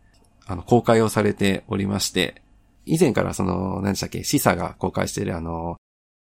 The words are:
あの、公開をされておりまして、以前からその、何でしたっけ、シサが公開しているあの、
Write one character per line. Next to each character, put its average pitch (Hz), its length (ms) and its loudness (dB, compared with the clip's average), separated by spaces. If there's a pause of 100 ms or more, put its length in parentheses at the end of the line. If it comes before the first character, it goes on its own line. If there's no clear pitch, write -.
(460)
あ 92 100 -6
の、 87 60 -8
公 120 180 6
開 113 220 4
を 107 80 4
さ 107 120 2
れ 101 120 2
て 98 340 0
お 107 80 -4
り 98 100 -2
ま 98 140 -2
し - 100 -4
て、 - 300 -2 (460)
以 - 120 0
前 160 140 4
か 95 120 2
ら 90 100 -4
そ 98 100 -2
の、 92 380 -2
何 98 100 0
で 98 40 -2
し - 40 -6
た 92 60 -4
っ - 20 -8
け、 95 160 -8
シ - 140 0
サ 95 180 2
が 87 220 -6
公 90 120 -2
開 95 160 -4
し - 60 -8
て - 80 -6
い 101 60 -4
る 98 100 -4
あ 82 60 -6
の、 82 340 -8 (560)